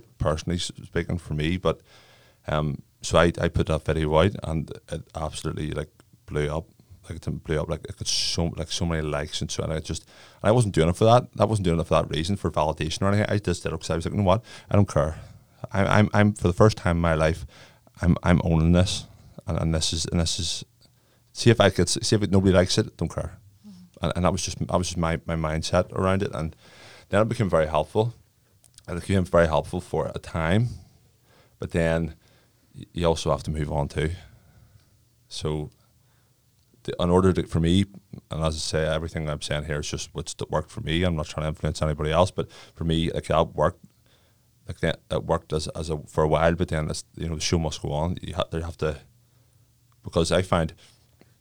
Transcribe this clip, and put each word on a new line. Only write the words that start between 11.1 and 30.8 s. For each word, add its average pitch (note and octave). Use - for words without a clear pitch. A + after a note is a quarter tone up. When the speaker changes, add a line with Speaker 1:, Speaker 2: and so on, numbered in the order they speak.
Speaker 1:
I G#2
wasn't G#2
doing E2
it -
for E2
that D#2
reason, D#2+
for F2
validation -
or G2
anything. G#2
I G#2
just F2
did D#2+
it D#2+
'cause -
I E2
was E2
like, -
"You -
know G#2
what? F#2+
I -
don't G2+
care." D2+
I'm, G2
I'm, G#2
I'm, G#2
for -
the F2
first G#2+
time F2
in E2+
my E2
life, D#2+
I'm, E2+
I'm F2+
owning E2
this, F2+
and, E2
and D#2+
this D#2+
is, D#2+
and F2
this E2
is, -
see -
if A2+
I G2+
could, F2+
s-, -
see -
if G2+
it, F2
nobody F#2+
likes F2+
it, -
don't E2
care. -
Speaker 2:
Mm-hmm. -
Speaker 1:
And, D#2
and F2+
that E2
was F#2
just, -
that -
was F2+
just -
my, E2
my E2+
mindset D#2+
around F#2+
it, -
and D#2
then G2+
it A2+
became G#2+
very D#2+
helpful. D#2+
And F2
it E2
became F#2+
very E2+
helpful D#2
for -
a -
time, F2+